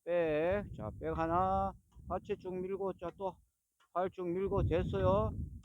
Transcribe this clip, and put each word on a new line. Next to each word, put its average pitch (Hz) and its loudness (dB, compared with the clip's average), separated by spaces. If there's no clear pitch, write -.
백. 170 2
자, 107 -6
백 156 -2
하나. 190 2
하체 196 -4
쭉 185 -8
밀고. 185 -2
자, 175 -8
또 190 -4
팔 180 0
쭉 180 -6
밀고. 185 2
됐어요. 190 4